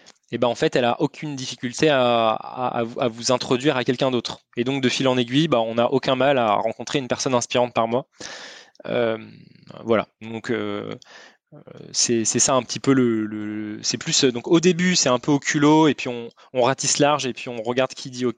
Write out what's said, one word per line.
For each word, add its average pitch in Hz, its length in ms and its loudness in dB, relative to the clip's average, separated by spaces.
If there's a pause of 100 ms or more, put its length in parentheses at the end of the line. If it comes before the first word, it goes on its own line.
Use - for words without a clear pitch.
(340)
eh 113 40 -4
ben, 123 100 2
en 117 60 0
fait, 156 220 0
elle 123 100 2
a 120 160 0
aucune 147 340 -6
difficulté 131 540 -2
à, 120 400 4
à, 120 480 -4
à 117 60 0
vous, 117 160 -8
à 135 80 2
vous 117 240 -2
introduire 131 440 0
à 123 80 -2
quelqu'un 131 260 0
d'autre. 120 300 -4 (160)
Et 120 80 -2
donc, 135 180 -2
de 131 60 2
fil 135 180 0
en 127 120 2
aiguille, 127 280 2
bah, 131 140 2
on 113 140 -4
n'a 120 180 2
aucun 131 240 0
mal 135 220 2
à 107 160 4
rencontrer 113 440 -4
une 127 80 -4
personne 127 280 -2
inspirante 120 400 0
par 117 120 2
mois. 120 200 -2 (800)
Euh, 113 320 -2 (640)
voilà. 110 240 0 (140)
Donc, 113 280 -10
euh, 104 440 -6 (580)
euh, 151 60 -20 (340)
c'est, 113 320 0
c'est - 140 0
ça 139 160 2
un 123 80 2
petit - 180 -8
peu 139 140 4
le, 117 320 2
le, 107 560 -8
c'est 120 160 -4
plus, - 260 0
euh, 127 80 4
donc, 117 160 -8
au 170 100 6
début, 180 380 2
c'est - 140 2
un 123 80 4
peu - 120 -2
au 143 80 4
culot, 156 480 4
et 143 80 4
puis - 140 -6
on, 117 220 -10 (240)
on 127 80 2
ratisse 135 360 0
large, 143 280 2
et 120 80 -4
puis - 160 -12
on 120 120 -10
regarde 123 300 0
qui - 180 -12
dit, 123 140 -6 (120)